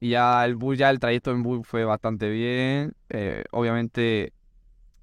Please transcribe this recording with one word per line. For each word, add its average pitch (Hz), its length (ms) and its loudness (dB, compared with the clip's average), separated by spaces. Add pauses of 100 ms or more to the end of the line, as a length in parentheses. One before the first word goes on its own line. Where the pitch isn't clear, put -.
y 120 100 -2
ya 120 340 4
el 120 120 0
bus, 131 220 -2
ya 139 120 6
el 131 80 2
trayecto 120 340 0
en 123 100 0
bus 117 240 -4
fue 113 180 -2
bastante 107 460 -2
bien. 127 640 -2 (160)
Eh, 101 400 -4
obviamente, 117 840 0 (720)